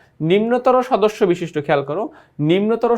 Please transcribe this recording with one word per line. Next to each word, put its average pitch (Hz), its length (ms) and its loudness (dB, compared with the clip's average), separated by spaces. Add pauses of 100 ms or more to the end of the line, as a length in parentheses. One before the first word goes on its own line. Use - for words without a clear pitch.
(300)
নিম্নতর 240 460 2 (140)
সদস্য 214 280 0 (140)
বিশিষ্ট, 175 240 -6 (100)
খেয়াল 143 220 2
করো, 165 140 -6 (480)
নিম্নতর 220 480 0